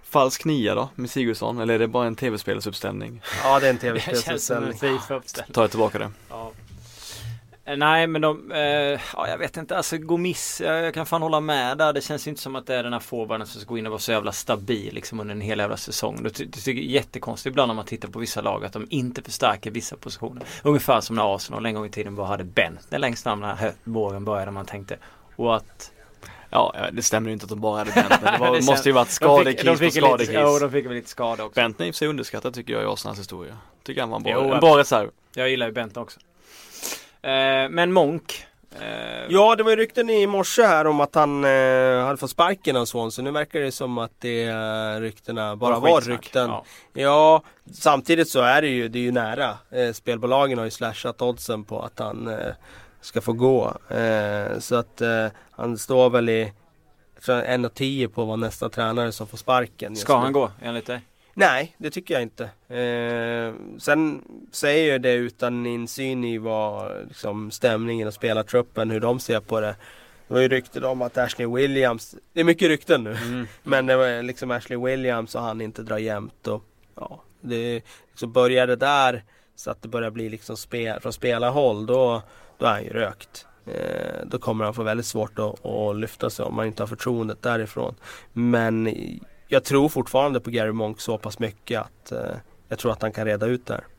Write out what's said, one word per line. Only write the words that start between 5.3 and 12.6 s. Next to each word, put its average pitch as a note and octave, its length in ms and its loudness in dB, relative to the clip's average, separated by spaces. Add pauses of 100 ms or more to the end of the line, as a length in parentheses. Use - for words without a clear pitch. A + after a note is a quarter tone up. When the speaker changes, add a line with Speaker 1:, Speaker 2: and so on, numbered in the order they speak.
Speaker 1:
Tar A#2 80 4
jag G#2 80 4
tillbaka G#2+ 280 0
det. G#2 120 -6 (200)
Speaker 3:
Ja. A2+ 220 -14 (1160)
Eh, C#3+ 80 -6
nej, D#3 300 4
men D#3 160 -2
de, D3+ 300 -2
eh, D#3 80 -4
ja, C#3+ 680 -2
jag E2 100 -6
vet - 180 -6
inte, E3 200 -6
alltså E3 220 -4
Gomis, F3 680 -4
jag, D#3+ 200 0
jag E3 100 -4
kan D#3+ 120 -6
fan E3 160 -2
hålla D#3+ 180 0
med C#3+ 380 -2
där. D#3 140 4
Det C#3+ 80 0
känns - 260 -8
ju - 20 -6
inte D3+ 140 -10
som C3+ 140 -8
att B2+ 100 -10